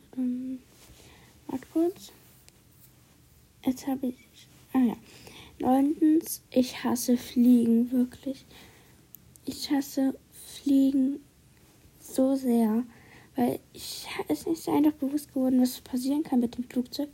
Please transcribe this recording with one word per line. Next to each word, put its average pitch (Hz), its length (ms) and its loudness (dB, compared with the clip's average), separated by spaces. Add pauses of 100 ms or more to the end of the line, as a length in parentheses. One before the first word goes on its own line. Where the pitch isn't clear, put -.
(160)
ähm, 254 420 -4 (880)
warte 262 220 -8
kurz. 339 420 -2 (1500)
Jetzt 254 240 -6
hab 269 160 -4
ich, 247 120 -6 (580)
ah 254 60 0
ja. 240 180 2 (640)
Neuntens, 302 880 2
ich - 320 0
hasse 240 340 0
Fliegen, 240 760 4
wirklich. 254 540 -4 (1000)
Ich - 260 -8
hasse 269 480 -2 (380)
Fliegen 269 640 2 (800)
so 262 340 0
sehr, 233 480 2 (540)
weil 247 240 0 (120)
ich, - 360 -14 (180)
es - 180 -4
ist 330 220 -4
mir - 80 -2
einfach 294 200 4
bewusst 277 380 -4
geworden, 262 280 2
was 254 220 0
passieren 269 420 -4
kann 247 160 0
mit 240 160 -4
dem 247 80 -8
Flugzeug. 254 500 -6